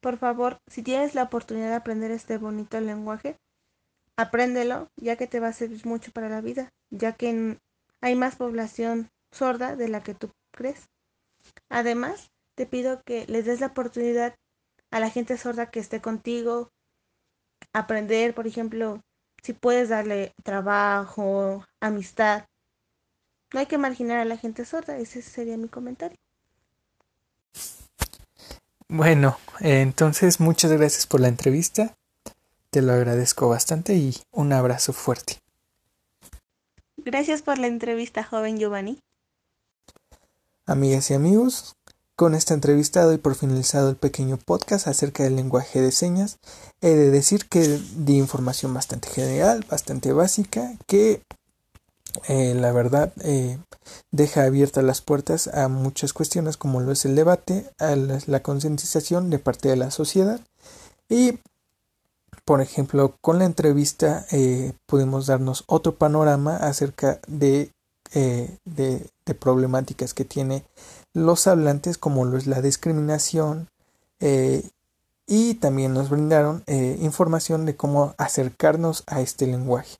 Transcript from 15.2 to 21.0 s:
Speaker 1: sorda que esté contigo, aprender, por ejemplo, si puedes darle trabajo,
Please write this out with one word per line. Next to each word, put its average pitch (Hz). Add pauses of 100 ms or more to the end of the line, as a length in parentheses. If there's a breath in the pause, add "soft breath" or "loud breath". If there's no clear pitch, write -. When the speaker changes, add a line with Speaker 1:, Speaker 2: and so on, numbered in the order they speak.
Speaker 1:
sorda 233
que 233
esté 220
contigo, 233 (1000)
aprender, 220
por 226
ejemplo, 220 (400)
si 240
puedes 247
darle 208 (100)
trabajo, 196 (160)